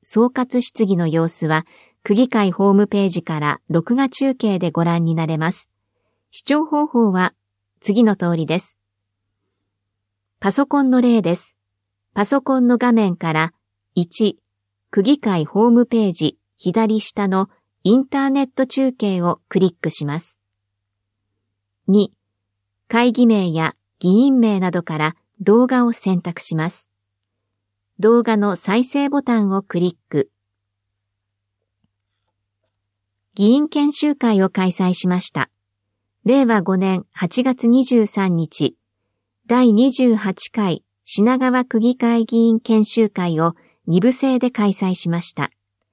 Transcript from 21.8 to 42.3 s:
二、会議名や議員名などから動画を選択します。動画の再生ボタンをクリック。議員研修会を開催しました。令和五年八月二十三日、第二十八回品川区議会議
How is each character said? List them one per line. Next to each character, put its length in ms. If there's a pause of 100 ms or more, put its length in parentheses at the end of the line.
二、 260 (760)
会 240
議 160
名 240
や 240 (240)
議 100
員 300
名 220
な 100
ど 100
か 160
ら 180 (260)
動 260
画 180
を 80
選 280
択 200
し 140
ま 140
す。 200 (1120)
動 240
画 140
の 180
再 300
生 240
ボ 120
タ 200
ン 100
を 100
ク 180
リ 120
ッ 40 (140)
ク。 220 (3000)
議 140
員 180
研 240
修 240
会 260
を 80
開 220
催 220
し 140
ま 120
し 120
た。 180 (720)
令 220
和 160
五 160
年 340
八 320
月 240
二 160
十 240
三 300
日、 380 (720)
第 280
二 180
十 240
八 360
回 320 (200)
品 340
川 280
区 140
議 180
会 280
議 120